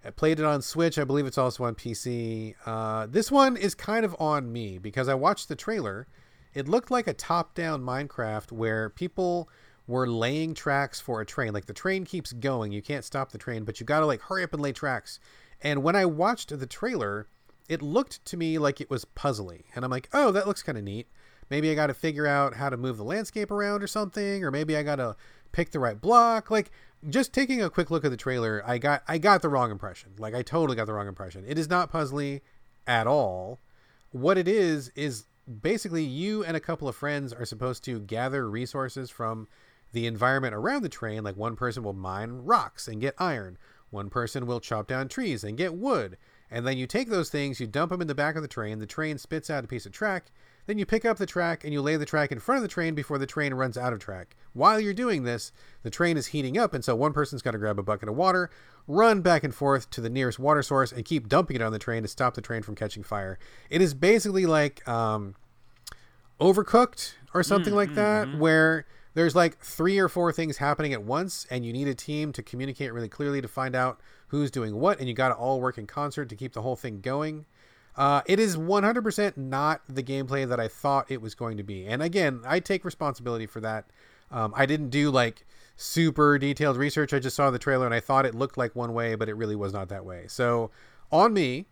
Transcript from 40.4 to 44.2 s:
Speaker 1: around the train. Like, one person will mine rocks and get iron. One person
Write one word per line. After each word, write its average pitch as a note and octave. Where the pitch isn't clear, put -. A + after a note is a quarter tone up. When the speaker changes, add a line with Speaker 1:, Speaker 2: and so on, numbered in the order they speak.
Speaker 1:
around G#3+
the F#3
train. A2
Like, G2+
one A2
person B2
will G2+
mine G2+
rocks -
and A2
get C3+
iron. A2+
One G2+
person A#2+